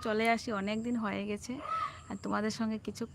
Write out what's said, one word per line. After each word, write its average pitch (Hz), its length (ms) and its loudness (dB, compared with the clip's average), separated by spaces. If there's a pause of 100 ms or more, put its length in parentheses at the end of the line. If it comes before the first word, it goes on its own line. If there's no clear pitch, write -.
চলে 220 200 4 (100)
আসি, 226 140 -2 (120)
অনেক 208 160 0 (100)
দিন 240 160 2
হয়ে 196 260 0
গেছে, 208 240 -4 (560)
আর 196 140 -4
তোমাদের 208 360 2
সঙ্গে 220 180 0 (100)
কিছু 208 160 -4 (120)